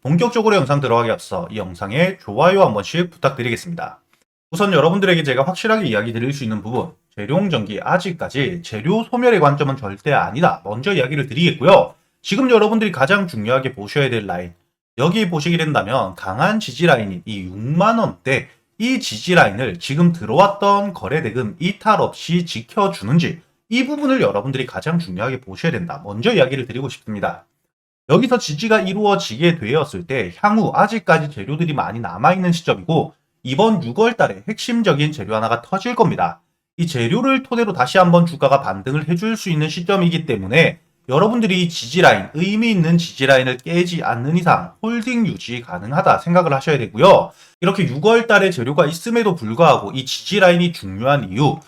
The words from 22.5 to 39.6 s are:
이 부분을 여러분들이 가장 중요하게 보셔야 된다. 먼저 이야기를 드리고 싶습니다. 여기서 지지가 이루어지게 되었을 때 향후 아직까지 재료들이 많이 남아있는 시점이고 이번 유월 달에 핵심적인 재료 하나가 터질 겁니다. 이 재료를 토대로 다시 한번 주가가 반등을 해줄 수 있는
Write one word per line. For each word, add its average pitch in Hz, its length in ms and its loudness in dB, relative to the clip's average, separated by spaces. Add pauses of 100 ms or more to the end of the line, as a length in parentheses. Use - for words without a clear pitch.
이 247 180 0
부분을 277 360 0
여러분들이 120 420 -2
가장 156 340 -4
중요하게 123 440 -6
보셔야 95 280 -6
된다. 85 340 -6
먼저 113 280 -4
이야기를 131 340 2
드리고 131 220 -8
싶습니다. 98 560 -8 (640)
여기서 220 300 2
지지가 214 420 -2
이루어지게 185 800 -2
되었을 110 480 -4
때 104 340 -6
향후 208 340 2
아직까지 165 560 0
재료들이 147 440 -4
많이 117 260 -4
남아있는 165 520 0
시점이고 139 640 -2 (280)
이번 165 420 2
유월 220 300 0
달에 107 340 -2
핵심적인 190 640 0
재료 107 220 -6
하나가 113 260 0
터질 214 340 -6
겁니다. 170 460 0 (380)
이 170 80 -2
재료를 233 560 0
토대로 233 320 -2
다시 131 240 0
한번 175 260 6
주가가 139 380 2
반등을 131 460 -4
해줄 208 280 -2
수 190 140 -6
있는 151 180 0